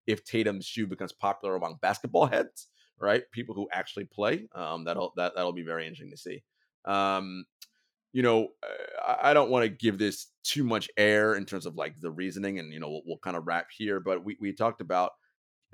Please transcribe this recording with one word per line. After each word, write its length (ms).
if 180
Tatum's 420
shoe 200
becomes 260
popular 440
among 260
basketball 440
heads, 420
right? 320
People 240
who 160
actually 320
play. 500
Um, 300
that'll, 320
that, 180
that'll 180
be 120
very 240
interesting 240
to 40
see. 280
Um, 600
you 100
know, 260
uh, 640
I, 60
I 40
don't 160
wanna 180
give 300
this 300
too 220
much 320
air 380
in 100
terms 220
of, 80
like, 260
the 100
reasoning, 480
and, 140
you 80
know, 80
we'll, 160
we'll 140
kinda 220
wrap 260
here, 240
but 240
we, 160
we 120
talked 280
about 300